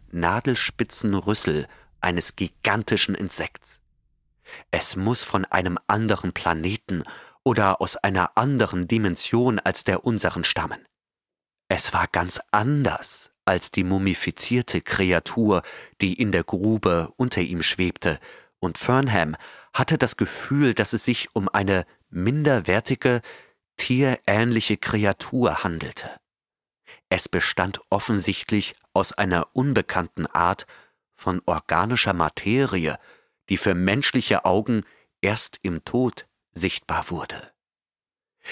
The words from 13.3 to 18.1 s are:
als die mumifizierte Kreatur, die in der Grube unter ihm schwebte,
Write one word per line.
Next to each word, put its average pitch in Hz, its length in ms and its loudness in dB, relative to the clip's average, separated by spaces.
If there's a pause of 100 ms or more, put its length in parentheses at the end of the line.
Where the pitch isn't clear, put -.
als 90 240 0
die 95 140 0
mumifizierte 95 1000 0
Kreatur, 95 800 2 (380)
die 92 140 2
in 107 180 0
der 85 120 2
Grube 95 720 0
unter 123 240 0
ihm 85 220 -2
schwebte, 87 580 0 (380)